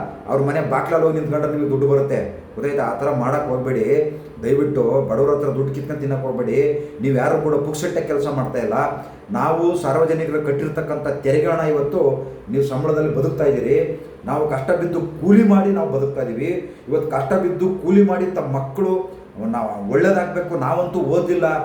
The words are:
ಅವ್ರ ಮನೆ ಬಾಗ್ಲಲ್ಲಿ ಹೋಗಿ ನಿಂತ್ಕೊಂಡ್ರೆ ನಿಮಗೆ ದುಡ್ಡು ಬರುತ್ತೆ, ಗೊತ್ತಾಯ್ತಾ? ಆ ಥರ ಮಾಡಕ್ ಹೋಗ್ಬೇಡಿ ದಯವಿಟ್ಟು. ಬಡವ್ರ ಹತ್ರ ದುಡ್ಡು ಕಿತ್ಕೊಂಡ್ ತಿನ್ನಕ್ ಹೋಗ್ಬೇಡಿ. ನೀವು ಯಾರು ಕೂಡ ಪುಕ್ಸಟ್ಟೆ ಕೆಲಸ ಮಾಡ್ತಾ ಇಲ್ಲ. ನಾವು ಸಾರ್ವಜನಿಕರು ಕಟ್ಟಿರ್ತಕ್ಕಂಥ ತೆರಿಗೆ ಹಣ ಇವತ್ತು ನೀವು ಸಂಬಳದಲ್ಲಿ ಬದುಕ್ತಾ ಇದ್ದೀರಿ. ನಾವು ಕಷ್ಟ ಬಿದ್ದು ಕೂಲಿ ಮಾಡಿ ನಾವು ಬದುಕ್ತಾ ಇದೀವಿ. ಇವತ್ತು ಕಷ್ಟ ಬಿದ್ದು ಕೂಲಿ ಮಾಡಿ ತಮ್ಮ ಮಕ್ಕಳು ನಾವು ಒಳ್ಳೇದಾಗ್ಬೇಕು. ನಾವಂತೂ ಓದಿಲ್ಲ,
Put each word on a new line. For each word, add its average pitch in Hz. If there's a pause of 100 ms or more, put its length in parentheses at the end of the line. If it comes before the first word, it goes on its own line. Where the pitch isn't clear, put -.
(280)
ಅವ್ರ 139
ಮನೆ 143
ಬಾಗ್ಲಲ್ಲಿ 147
ಹೋಗಿ 156
ನಿಂತ್ಕೊಂಡ್ರೆ 147
ನಿಮಗೆ 147
ದುಡ್ಡು 135
ಬರುತ್ತೆ, - (120)
ಗೊತ್ತಾಯ್ತಾ? 139
ಆ 117
ಥರ 143
ಮಾಡಕ್ 131
ಹೋಗ್ಬೇಡಿ 127 (580)
ದಯವಿಟ್ಟು. 135
ಬಡವ್ರ 139
ಹತ್ರ 143
ದುಡ್ಡು 131
ಕಿತ್ಕೊಂಡ್ -
ತಿನ್ನಕ್ 135
ಹೋಗ್ಬೇಡಿ. 127 (120)
ನೀವು 131
ಯಾರು 151
ಕೂಡ 151
ಪುಕ್ಸಟ್ಟೆ 156
ಕೆಲಸ 147
ಮಾಡ್ತಾ 131
ಇಲ್ಲ. 110 (560)
ನಾವು 165
ಸಾರ್ವಜನಿಕರು 151
ಕಟ್ಟಿರ್ತಕ್ಕಂಥ 147
ತೆರಿಗೆ 135
ಹಣ 165
ಇವತ್ತು 151 (180)
ನೀವು 135
ಸಂಬಳದಲ್ಲಿ 151
ಬದುಕ್ತಾ 143
ಇದ್ದೀರಿ. 127 (160)
ನಾವು 151
ಕಷ್ಟ 135
ಬಿದ್ದು 170
ಕೂಲಿ 208
ಮಾಡಿ 202
ನಾವು 170
ಬದುಕ್ತಾ 135
ಇದೀವಿ. 123 (140)
ಇವತ್ತು 143
ಕಷ್ಟ 135
ಬಿದ್ದು 185
ಕೂಲಿ 196
ಮಾಡಿ 180
ತಮ್ಮ 143
ಮಕ್ಕಳು 185 (160)
ನಾವು 107
ಒಳ್ಳೇದಾಗ್ಬೇಕು. 175
ನಾವಂತೂ 175
ಓದಿಲ್ಲ, 165 (200)